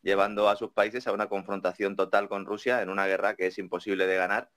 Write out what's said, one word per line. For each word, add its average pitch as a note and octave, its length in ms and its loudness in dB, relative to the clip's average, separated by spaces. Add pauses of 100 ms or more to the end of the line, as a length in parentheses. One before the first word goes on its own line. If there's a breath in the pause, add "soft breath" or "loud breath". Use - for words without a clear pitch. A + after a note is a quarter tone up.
llevando G2+ 460 4
a G#2 80 6
sus A2 160 -8
países G#2+ 360 0
a G#2+ 40 0
una G2+ 160 -2
confrontación G2 680 -2
total G2 320 2
con G2 160 -6
Rusia A#2+ 360 -2
en F#2 80 -4
una G2 160 0
guerra F#2+ 300 0
que F#2 120 -2
es F#2 100 -4
imposible F#2+ 500 -2
de F#2 80 2
ganar. F#2+ 420 0